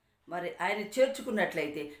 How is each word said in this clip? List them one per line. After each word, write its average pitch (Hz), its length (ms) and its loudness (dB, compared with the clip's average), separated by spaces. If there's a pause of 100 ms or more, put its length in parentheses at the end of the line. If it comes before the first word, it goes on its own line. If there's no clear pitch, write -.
(300)
మరి 175 300 -6
ఆయన 202 180 0
చేర్చుకున్నట్లయితే 208 1200 0